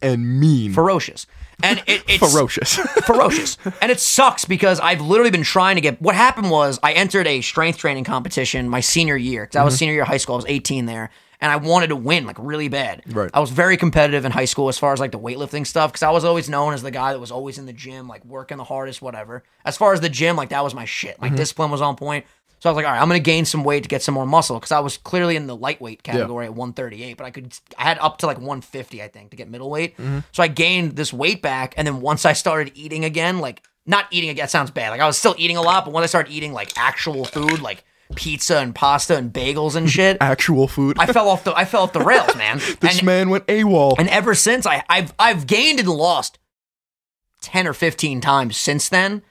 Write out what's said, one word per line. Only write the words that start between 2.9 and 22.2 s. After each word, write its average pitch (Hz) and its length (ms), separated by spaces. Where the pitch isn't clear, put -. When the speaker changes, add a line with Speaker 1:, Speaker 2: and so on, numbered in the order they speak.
Speaker 2:
ferocious. 277 500
And 240 120
it - 80
sucks - 440
because 185 360
I've 170 200
literally 214 300
been 170 140
trying 190 320
to 165 40
get, 147 220
what 180 140
happened 220 340
was 143 320
I 151 120
entered 185 340
a 131 140
strength 160 360
training 135 240
competition 127 640
my 120 120
senior 156 360
year, 120 300
'cause - 100
I 143 60
was 139 120
Speaker 1:
Mm-hmm. 131 40
Speaker 2:
senior 156 160
year 147 80
of - 60
high 139 80
school. 127 180
I 123 40
was 120 100
eighteen 135 380
there. 113 240
And 151 120
I 147 40
wanted 165 320
to 147 80
win, 135 300
like, 101 120
really 147 300
bad. 123 400
Speaker 1:
Right. 107 260
Speaker 2:
I 139 60
was 135 100
very 175 260
competitive 147 480
in 127 80
high 131 140
school 135 240
as - 80
far 139 160
as, 127 60
like, 135 120
the 113 60
weightlifting 135 480
stuff, 156 260
'cause - 100
I 156 80
was 165 140
always 170 240
known 147 240
as 135 100
the 131 100
guy 131 200
that 135 60
was 120 120
always 135 280
in 135 80
the 123 60
gym, 127 360
like, 110 160
working 131 320
the 131 80
hardest, 135 380
whatever. 117 400
As 147 120
far 202 160
as 180 80
the 165 80
gym, 160 280
like, 139 140
that 139 140
was 131 100
my 117 120
shit. - 340
My 113 60
Speaker 1:
Mm-hmm. 135 100
Speaker 2:
discipline 147 340
was 143 120
on 143 140
point. 143 280